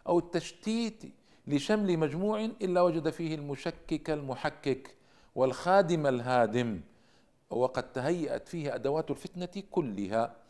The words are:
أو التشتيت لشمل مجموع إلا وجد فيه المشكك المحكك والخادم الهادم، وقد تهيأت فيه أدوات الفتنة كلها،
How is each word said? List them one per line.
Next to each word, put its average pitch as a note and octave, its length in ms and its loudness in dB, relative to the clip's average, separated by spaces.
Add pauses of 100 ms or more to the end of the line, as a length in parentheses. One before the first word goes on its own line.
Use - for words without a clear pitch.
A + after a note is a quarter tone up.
أو F3 120 4
التشتيت G#3+ 840 -4 (440)
لشمل F3+ 520 2
مجموع F#3 460 0
إلا F#3 380 0
وجد D#3+ 280 4
فيه D#3 240 -4
المشكك D3+ 760 -6
المحكك C#3 840 -4 (400)
والخادم E3 720 4
الهادم، A#2+ 720 2 (720)
وقد B2 420 0
تهيأت C#3+ 560 -4
فيه D3 260 -4
أدوات D3 360 -2
الفتنة F3+ 600 -8
كلها، A2 640 -2 (140)